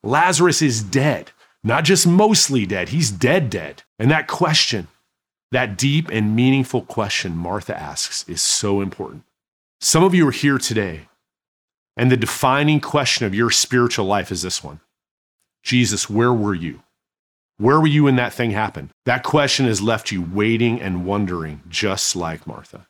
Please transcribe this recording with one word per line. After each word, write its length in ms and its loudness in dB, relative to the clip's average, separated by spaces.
Lazarus 580 2
is 220 0
dead. 500 -2
Not 200 0
just 220 4
mostly 600 4
dead, 240 -4
he's 200 0
dead, 380 0
dead." 340 -8
And 120 2
that 180 2
question, 600 -2
that 280 -2
deep 320 0
and 260 0
meaningful 460 2
question 560 -6
Martha 360 -8
asks 540 -10
is 140 -6
so 400 0
important. 420 -10
Some 240 4
of 100 4
you 140 6
are 40 0
here 260 0
today, 500 -4
and 160 2
the 60 2
defining 600 2
question 460 -2
of 100 -2
your 160 0
spiritual 540 0
life 260 -2
is 120 -6
this 200 -6
one. 180 -18
"Jesus, 480 0
where 240 2
were 200 0
you? 280 -8
Where 240 4
were 60 4
you 180 4
when 120 4
that 180 0
thing 160 -2
happened?" 400 -4
That 160 0
question 420 2
has 160 0
left 320 -2
you 80 -4
waiting 640 0
and 240 -6
wondering, 600 -4
just 480 -4
like 320 -8
Martha. 440 -18